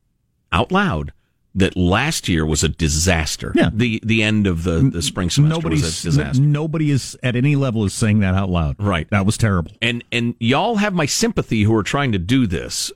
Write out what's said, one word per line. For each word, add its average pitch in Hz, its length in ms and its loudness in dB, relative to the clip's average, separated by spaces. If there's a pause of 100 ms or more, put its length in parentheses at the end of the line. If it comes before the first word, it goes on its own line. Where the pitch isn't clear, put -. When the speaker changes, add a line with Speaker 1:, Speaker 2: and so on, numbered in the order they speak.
(500)
Speaker 1:
out 87 220 0
loud 113 400 0 (420)
that 92 220 2
last 101 520 0
year 80 160 2
was 78 200 0
a 80 40 2
disaster. 80 880 -2
Speaker 2:
Yeah. - 180 4
Speaker 1:
The, 110 320 0
the 110 180 2
end 107 240 2
of 85 180 0
the, 85 140 2 (140)
the 85 80 -4
spring 87 300 -2
semester 151 260 2
Speaker 2:
Nobody's, 160 260 0
Speaker 1:
was 82 180 -4
a - 80 -8
disaster. 139 340 2
Speaker 2:
n-, 147 100 4
nobody 151 380 -2
is - 320 -2
at 123 140 0
any 139 200 2
level 117 280 0
is 95 100 -2
saying 107 260 2
that 92 140 2
out 95 160 0
loud. 78 280 0
Speaker 1:
Right. 98 320 -2
Speaker 2:
That 98 140 0
was 104 140 0
terrible. 98 420 0
Speaker 1:
And, 120 320 -2
and 120 260 -2
y'all 156 380 0
have 208 180 0
my 160 120 0
sympathy 131 560 -2
who 107 120 4
are 107 80 2
trying 139 300 -2
to 98 60 0
do 120 280 2
this, 69 500 -6